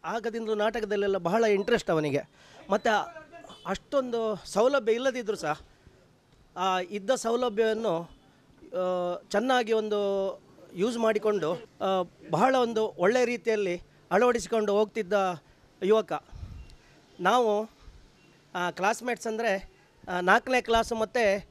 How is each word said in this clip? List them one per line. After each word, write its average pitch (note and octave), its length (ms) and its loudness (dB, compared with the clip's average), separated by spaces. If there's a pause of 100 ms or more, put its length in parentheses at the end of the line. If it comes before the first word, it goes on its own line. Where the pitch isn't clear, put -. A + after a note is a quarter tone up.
ಆಗದಿಂದಲೂ A3 500 -4
ನಾಟಕದಲ್ಲೆಲ್ಲ G#3 600 0
ಬಹಳ F#3 260 2
ಇಂಟ್ರೆಸ್ಟ್ G#3 460 2
ಅವನಿಗೆ. D3+ 400 0 (400)
ಮತ್ತು G#3 560 0 (420)
ಅಷ್ಟೊಂದು A3+ 760 -2
ಸೌಲಭ್ಯ A3+ 480 2
ಇಲ್ಲದಿದ್ದರೂ A#3 420 -2
ಸಹ, D#3 240 -4 (960)
ಆ F#3 220 0
ಇದ್ದ G3 320 -8
ಸೌಲಭ್ಯವನ್ನು, A3+ 880 0
ಆ, - 1300 -6
ಚೆನ್ನಾಗಿ A#3 440 2
ಒಂದು G#3+ 260 0 (760)
ಯೂಸ್ A3+ 220 -2
ಮಾಡಿಕೊಂಡು, G#3+ 580 2
ಆ, F#3+ 480 -4 (280)
ಬಹಳ A#3+ 240 4
ಒಂದು A3 420 0
ಒಳ್ಳೆಯ A#3 280 4
ರೀತಿಯಲ್ಲಿ G#3 560 -2 (300)
ಅಳವಡಿಸಿಕೊಂಡು A3 600 2
ಹೋಗ್ತಿದ್ದ G3 680 0 (400)
ಯುವಕ. G#3 300 2 (1040)
ನಾವು, G#3+ 500 2 (840)
ಆ, F3 160 -2
ಕ್ಲಾಸ್‌ಮೇಟ್ಸ್ A3+ 560 -4
ಅಂದರೆ, A3 440 -2 (380)
ಆ, F3+ 100 -2
ನಾಲ್ಕನೇ A#3 420 2
ಕ್ಲಾಸು A3+ 340 0
ಮತ್ತು G#3+ 560 0